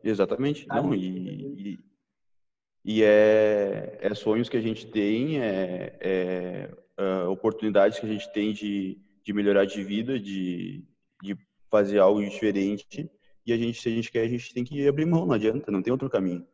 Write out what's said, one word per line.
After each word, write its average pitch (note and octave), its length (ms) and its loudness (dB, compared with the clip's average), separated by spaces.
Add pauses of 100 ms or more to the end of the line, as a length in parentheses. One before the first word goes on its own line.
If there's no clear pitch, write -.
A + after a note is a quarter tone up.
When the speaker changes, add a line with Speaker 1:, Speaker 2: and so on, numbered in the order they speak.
Speaker 1:
exatamente. A2 680 0
Speaker 2:
Ah, - 120 -2
Speaker 1:
Não, - 140 0
Speaker 2:
entendi. F#2 100 -4
Speaker 1:
e, C#3 680 -8
e, - 1300 -10
e A2 40 6
é, G#2+ 960 4
é G#2 140 -2
sonhos A2+ 340 0
que B2+ 80 -2
a A2+ 40 0
gente A2+ 260 -6
tem, A2+ 520 0
é, F#2 600 -4
é, F#2 680 -2 (280)
ah, F#2+ 320 0
oportunidades G#2 720 2
que A#2 60 -8
a A2 40 -6
gente G#2 240 -6
tem G#2+ 200 0
de, G2+ 460 -4 (240)
de G#2 100 -6
melhorar G2+ 320 4
de G2 180 -6
vida, A2+ 360 -4
de, F#2 640 -8 (380)
de G2 160 -8 (320)
fazer G2+ 300 2
algo G2+ 240 6
diferente. G2+ 880 -2 (360)
E A#2 80 0
a A2+ 40 0
gente, A#2 220 -2
se - 100 -4
a - 20 0
gente A2+ 200 -4
quer, A#2 120 0
a A#2 40 0
gente A#2+ 260 -6
tem B2 100 -4
que C#3+ 240 -2
abrir C#3+ 180 2
mão, E3+ 200 2
não D#3 100 2
adianta, A2 360 0
não F#2 100 0
tem A#2 100 -2
outro C3+ 180 -2
caminho. F2+ 440 -2